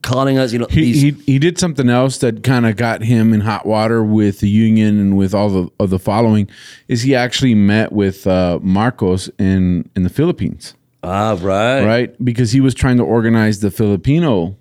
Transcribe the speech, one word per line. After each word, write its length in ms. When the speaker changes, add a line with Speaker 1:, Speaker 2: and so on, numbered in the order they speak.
Speaker 1:
calling 340
us, 160
you 60
know, 100
Speaker 2:
He, 140
Speaker 1:
these 180
Speaker 2:
he, 100
he 140
did 200
something 300
else 300
that 260
kinda 300
got 280
him 300
in 80
hot 240
water 400
with 360
the 100
union 500
and 160
with 180
all 140
the, 220
of 80
the 100
following, 480
is 120
he 140
actually 400
met 360
with, 360
uh, 340
Marcos 800
in, 580
in 60
the 80
Philippines. 640
Speaker 1:
Ah, 380
right. 460
Speaker 2:
Right? 360
Because 300
he 80
was 140
trying 240
to 40
organize 580
the 100
Filipino 920